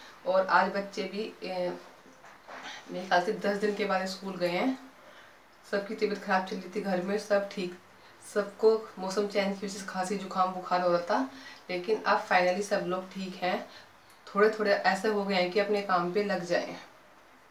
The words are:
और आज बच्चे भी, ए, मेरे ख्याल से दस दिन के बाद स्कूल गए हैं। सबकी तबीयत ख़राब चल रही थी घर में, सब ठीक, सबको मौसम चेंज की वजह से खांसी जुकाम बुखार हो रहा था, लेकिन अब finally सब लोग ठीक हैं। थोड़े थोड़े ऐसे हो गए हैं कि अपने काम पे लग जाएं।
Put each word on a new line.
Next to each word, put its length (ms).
और 220
आज 260
बच्चे 320
भी, 260
ए, 300
मेरे 220
ख्याल 160
से 120
दस 220
दिन 180
के 100
बाद 220
स्कूल 280
गए 140
हैं। 280
सबकी 280
तबीयत 280
ख़राब 220
चल 100
रही 160
थी 100
घर 200
में, 180
सब 300
ठीक, 240
सबको 440
मौसम 280
चेंज 320
की 60
वजह 100
से 120
खांसी 300
जुकाम 360
बुखार 280
हो 100
रहा 120
था, 260
लेकिन 340
अब 240
finally 360
सब 240
लोग 240
ठीक 240
हैं। 220
थोड़े 240
थोड़े 200
ऐसे 360
हो 180
गए 100
हैं 160
कि 80
अपने 240
काम 300
पे 120
लग 200
जाएं। 300